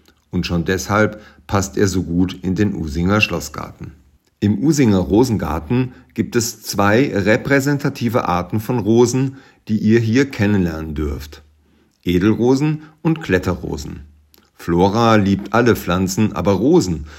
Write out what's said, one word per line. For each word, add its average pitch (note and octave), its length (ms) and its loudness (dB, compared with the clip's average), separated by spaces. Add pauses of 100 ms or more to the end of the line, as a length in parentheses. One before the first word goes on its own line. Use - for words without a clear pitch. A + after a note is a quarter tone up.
(300)
Und F2 160 -4
schon E2+ 180 -2
deshalb G2+ 560 -2 (260)
passt G2 300 -4
er G#2 120 2
so F2+ 140 -2
gut E2+ 400 -2
in F#2 120 -2
den G#2 200 0
Usinger E2+ 460 -2
Schlossgarten. - 720 -8 (480)
Im G#2 180 0
Usinger C3+ 400 2
Rosengarten G#2+ 920 0 (220)
gibt - 220 -4
es - 260 -4
zwei G#2 520 0
repräsentative B2+ 1120 0
Arten F2+ 320 -2
von B2 180 -4
Rosen, A#2+ 580 2 (320)
die A2 100 0
ihr A2+ 220 4
hier B2 300 2
kennenlernen E2+ 640 -2
dürft. C#2+ 480 -8 (600)
Edelrosen A#2 800 2 (200)
und D#3+ 200 0
Kletterrosen. D#2+ 800 -4 (540)
Flora G2+ 640 2
liebt G2 380 0
alle A#2 200 4
Pflanzen, F#2 600 -2
aber F2 180 0
Rosen G2 540 0 (120)